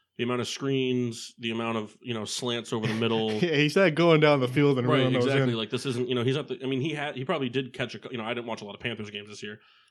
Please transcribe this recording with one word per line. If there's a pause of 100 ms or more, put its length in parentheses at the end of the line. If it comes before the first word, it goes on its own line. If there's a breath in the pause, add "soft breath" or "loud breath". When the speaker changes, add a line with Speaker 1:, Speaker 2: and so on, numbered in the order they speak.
(180 soft breath)
Speaker 1:
the
amount
of
screens,
the
amount
of,
you
know,
slants
over
the
middle.
Speaker 2:
<laughs>
Yeah,
he's
not
going
down
the
field
and
Speaker 1:
Right,
Speaker 2:
reeling
those
Speaker 1:
exactly.
Speaker 2:
in.
Speaker 1:
Like,
this
isn't,
you
know,
he's
not
the,
I
mean,
he
had,
he
probably
did
catch
a
cou-,
you
know,
I
didn't
watch
a
lot
of
Panthers
games
this
year, (320 soft breath)